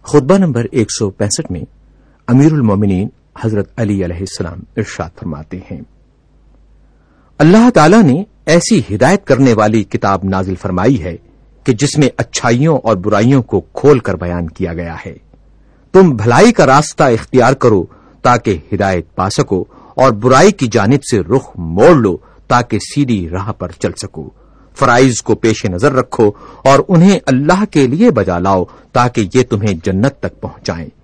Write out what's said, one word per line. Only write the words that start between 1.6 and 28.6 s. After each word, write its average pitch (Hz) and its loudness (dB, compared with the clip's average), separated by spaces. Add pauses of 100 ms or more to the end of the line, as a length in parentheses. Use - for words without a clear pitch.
امیر 143 4
المومنین 104 0 (320)
حضرت 107 -4
علی 101 -2
علیہ 85 -6
السلام 90 -10 (160)
ارشاد - -8
فرماتے 78 -12 (120)
ہیں، 78 -14 (1600)
اللہ 208 6
تعالیٰ 180 6
نے 151 2 (240)
ایسی 170 2 (140)
ہدایت 147 0
کرنے 127 4
والی 107 2
کتاب 98 -4
نازل 95 -4
فرمائی 92 -2
ہے 85 -10 (500)
کہ 131 0
جس 143 -2
میں 139 2
اچھائیوں 127 -2
اور 110 0
برائیوں 107 0
کو 101 -4 (120)
کھول 139 4
کر 95 -6
بیان 87 -6
کیا 85 -8
گیا 82 -10 (100)
ہے۔ 82 -16 (800)
تم 185 6
بھلائی 123 2
کا 160 2
راستہ 147 0
اختیار 123 0
کرو 107 0 (400)
تاکہ 117 0 (140)
ہدایت 95 -4
پا 95 -4
سکو 101 -4 (300)
اور 127 2
برائی 131 2
کی 135 -4
جانب 113 0
سے 107 0
رخ 131 -2
موڑ 95 2
لو 101 0 (320)
تاکہ 120 -2
سیدھی 113 -4
راہ 101 -8
پر 90 -10
چل 95 -4
سکو۔ 78 -14 (480)
فرائض 127 2
کو 110 0
پیش 110 -2
نظر 104 -2
رکھو 120 0 (340)
اور 135 4
انہیں 180 4
اللہ 151 0
کے 139 2
لیے 185 2
بجا 95 -2
لاؤ 92 0 (300)